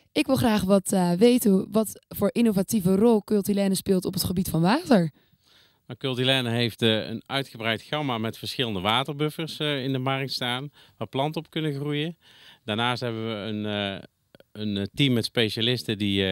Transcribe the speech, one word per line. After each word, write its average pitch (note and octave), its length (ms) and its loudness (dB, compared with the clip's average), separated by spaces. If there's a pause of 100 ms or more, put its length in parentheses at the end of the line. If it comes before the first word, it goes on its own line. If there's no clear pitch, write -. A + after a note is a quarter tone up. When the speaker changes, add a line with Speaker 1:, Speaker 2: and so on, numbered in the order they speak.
(120)
Speaker 1:
Ik D4 140 0
wil C4 100 2
graag G#3+ 260 2
wat, F#3+ 300 2
eh, F3+ 200 2
weten A#3 380 6
hoe, F#3+ 200 4
wat - 380 -2
voor G3 240 -2
innovatieve G3 640 2
rol A3 280 4
Cultilène G3 500 2
speelt F#3 300 0
op F#3 100 -4
het F#3 100 -4
gebied F#3 240 -2
van E3 120 0
water. G#3+ 500 4 (760)
Speaker 2:
Nou, B2 120 -14
Cultilène B2+ 520 0
heeft, A#2+ 320 0
eh, A2 260 2
een A2+ 180 -8
uitgebreid A2+ 560 -4
gamma C#3+ 360 -4
met A2 200 -4
verschillende G#2+ 420 -4
waterbuffers, C#3+ 800 -2
eh, D3 260 -4
in C3+ 80 -4
de C3 60 -2
markt C3+ 340 -4
staan, B2+ 380 -6 (260)
waar A2 120 -8
planten D#3 320 -4
op D#3 100 -12
kunnen D#3 240 -4
groeien. D3 420 -6 (480)
Daarnaast A#2 360 -2
hebben A2+ 280 -6
we A2+ 60 -6
een, G#2 320 -6
eh, G2+ 360 -4 (500)
een, G#2+ 240 -6
eh, G2+ 80 -2 (100)
team C#3+ 180 4
met A2+ 120 2
specialisten A#2 720 -2
die, G2 340 0